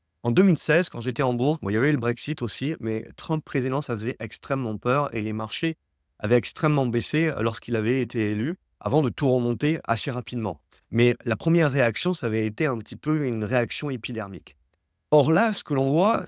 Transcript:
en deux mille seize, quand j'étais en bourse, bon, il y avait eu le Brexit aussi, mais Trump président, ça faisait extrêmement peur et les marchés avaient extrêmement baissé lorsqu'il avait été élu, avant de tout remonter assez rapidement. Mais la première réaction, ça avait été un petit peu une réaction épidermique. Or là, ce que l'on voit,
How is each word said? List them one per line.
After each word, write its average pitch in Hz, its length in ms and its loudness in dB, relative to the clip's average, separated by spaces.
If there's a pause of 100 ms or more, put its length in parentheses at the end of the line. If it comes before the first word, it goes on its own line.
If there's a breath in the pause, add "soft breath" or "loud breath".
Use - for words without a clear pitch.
(240)
en 120 60 2
deux 135 140 6
mille 185 120 6
seize, 160 320 2
quand 127 120 -10
j'étais 123 240 -2
en 127 100 2
bourse, 139 260 0
bon, 101 100 -4
il - 20 -2
y 107 40 2
avait 127 120 2
eu 151 60 2
le 139 40 2
Brexit 120 440 -4
aussi, 131 360 -4
mais 110 380 -6
Trump 156 280 -4
président, 131 360 -2
ça 131 140 -6
faisait 110 260 -4
extrêmement 117 580 -6
peur 135 340 0
et 113 80 -4
les 107 120 -4
marchés 110 440 -6 (440)
avaient 107 160 4
extrêmement 143 500 0
baissé 143 540 0
lorsqu'il 113 340 -4
avait 113 260 0
été 113 300 -2
élu, 113 240 -2 (240)
avant 127 240 2
de 135 60 2
tout 135 200 -2
remonter 127 540 0
assez 117 300 -2
rapidement. 117 480 -6 (320 soft breath)
Mais 120 320 6
la 117 100 0
première 160 380 2
réaction, 135 420 2
ça 131 120 -4
avait 110 200 0
été 110 200 -2
un 127 120 -2
petit 110 160 -12
peu 151 320 -2
une 113 160 -2
réaction 120 480 -2
épidermique. 110 640 -10 (540)
Or 151 220 6
là, 214 200 4
ce - 120 -8
que 147 100 -4
l'on 135 160 2
voit, 175 380 4